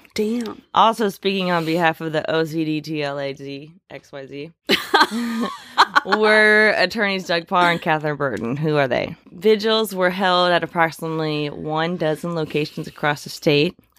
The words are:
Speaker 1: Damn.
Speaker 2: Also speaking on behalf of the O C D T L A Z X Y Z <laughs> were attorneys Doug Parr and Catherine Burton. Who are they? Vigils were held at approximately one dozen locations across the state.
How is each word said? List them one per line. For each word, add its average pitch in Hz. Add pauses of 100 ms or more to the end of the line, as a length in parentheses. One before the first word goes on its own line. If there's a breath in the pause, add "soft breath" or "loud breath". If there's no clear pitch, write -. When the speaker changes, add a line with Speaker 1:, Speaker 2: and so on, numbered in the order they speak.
(140)
Speaker 1:
Damn. 214 (120)
Speaker 2:
Also 214
speaking 190
on 165
behalf 160
of 160
the 156
O 160
C 160
D 156
T 151
L 143
A 139
Z 139 (160)
X -
Y 139
Z 143 (180)
<laughs> -
were 214
attorneys 190
Doug 170
Parr 175
and 170
Catherine 156
Burton. 127
Who 151
are 139
they? 123 (160)
Vigils 214
were 185
held 180
at 165
approximately 160
one 160
dozen 165
locations 156
across -
the -
state. 147 (240)